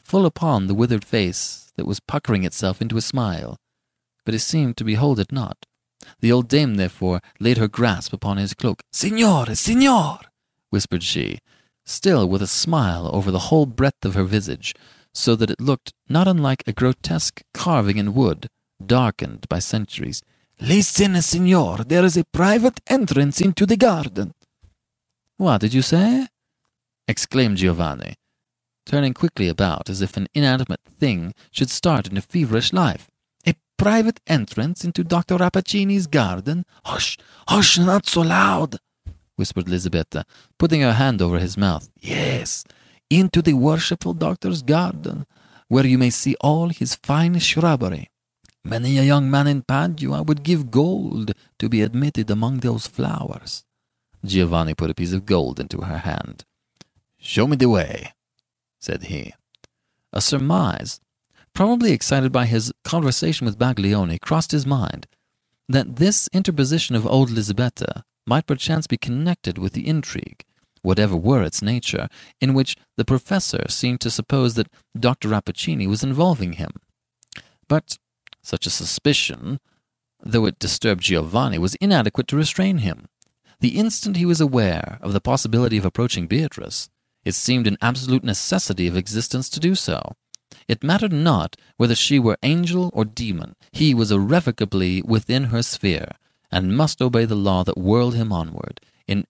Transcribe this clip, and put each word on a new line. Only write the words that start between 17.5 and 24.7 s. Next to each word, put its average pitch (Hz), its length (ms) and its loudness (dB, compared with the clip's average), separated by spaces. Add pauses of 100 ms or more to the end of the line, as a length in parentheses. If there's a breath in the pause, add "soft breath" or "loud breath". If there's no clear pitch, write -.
carving 107 440 0
in 104 180 -2
wood, 110 340 0 (360)
darkened 113 640 0
by 85 100 -2
centuries. - 640 -6 (380)
"Listen, 190 640 2
signor, 170 560 4
there 160 260 2
is 170 120 4
a 170 140 0 (100)
private 220 460 4
entrance 143 540 2
into 190 260 2
the 220 100 4
garden." 156 560 2 (1040)